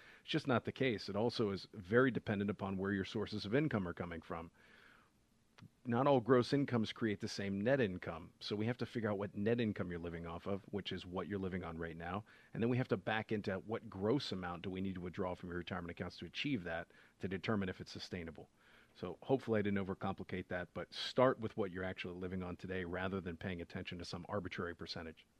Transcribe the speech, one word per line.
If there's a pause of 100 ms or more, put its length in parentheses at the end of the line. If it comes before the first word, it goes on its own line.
(220)
It's
just
not
the
case.
It
also
is
very
dependent
upon
where
your
sources
of
income
are
coming
from. (1400)
Not
all
gross
incomes
create
the
same
net
income, (100)
so
we
have
to
figure
out
what
net
income
you're
living
off
of,
which
is
what
you're
living
on
right
now, (300)
and
then
we
have
to
back
into
what
gross
amount
do
we
need
to
withdraw
from
your
retirement
accounts
to
achieve
that, (320)
to
determine
if
it's
sustainable. (520)
So
hopefully
I
didn't
overcomplicate
that,
but
start
with
what
you're
actually
living
on
today
rather
than
paying
attention
to
some
arbitrary
percentage. (140)